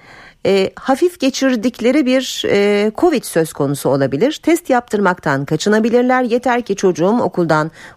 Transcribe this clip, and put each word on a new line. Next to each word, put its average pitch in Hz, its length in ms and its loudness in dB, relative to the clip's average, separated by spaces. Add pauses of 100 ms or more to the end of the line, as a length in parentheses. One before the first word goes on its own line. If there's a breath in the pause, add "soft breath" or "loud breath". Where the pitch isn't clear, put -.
(460 loud breath)
e, 190 240 2 (100)
hafif 339 400 -2
geçirdikleri 254 840 0
bir, 254 440 -2
e, 208 460 2
covid 320 260 2
söz 160 300 -2
konusu 143 360 -2
olabilir. 139 540 0
Test 330 280 0
yaptırmaktan 185 720 0
kaçınabilirler. 233 800 2
Yeter 240 400 0
ki 202 140 -4
çocuğum 190 460 2
okuldan 160 480 0 (260 loud breath)